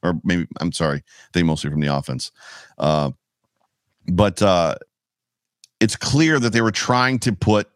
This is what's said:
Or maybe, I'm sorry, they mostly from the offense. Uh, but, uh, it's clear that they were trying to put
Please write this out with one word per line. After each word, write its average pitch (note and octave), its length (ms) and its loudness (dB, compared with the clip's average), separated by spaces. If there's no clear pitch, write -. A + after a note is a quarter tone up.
Or E2+ 220 0
maybe, F2 200 0
I'm E2+ 140 -2
sorry, D2 300 -2
they F2+ 100 2
mostly D#2 280 0
from D2 100 -2
the C#2+ 160 0
offense. C#2 360 -6
Uh, D2 340 0
but, F2+ 340 2
uh, F2+ 340 2
it's G#2+ 160 0
clear D#3 440 2
that A#2 120 0
they A#2 100 0
were A2+ 100 2
trying B2+ 480 0
to A#2+ 120 -2
put G#2 440 0